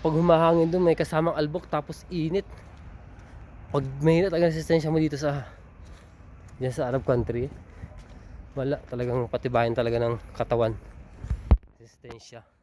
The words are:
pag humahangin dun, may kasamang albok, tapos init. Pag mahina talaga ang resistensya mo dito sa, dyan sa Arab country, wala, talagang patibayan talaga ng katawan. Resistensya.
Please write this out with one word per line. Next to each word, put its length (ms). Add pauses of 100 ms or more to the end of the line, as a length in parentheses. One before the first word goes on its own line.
pag 80
humahangin 560
dun, 160
may 80
kasamang 400
albok, 320
tapos 480
init. 320 (1300)
Pag 160 (160)
mahina 240
talaga 180
ang 60
resistensya 400
mo 80
dito 160
sa, 320 (1120)
dyan 160
sa 160
Arab 160
country, 400 (1040)
wala, 320
talagang 480
patibayan 400
talaga 240
ng 240 (160)
katawan. 400 (1040)
Resistensya. 640 (180)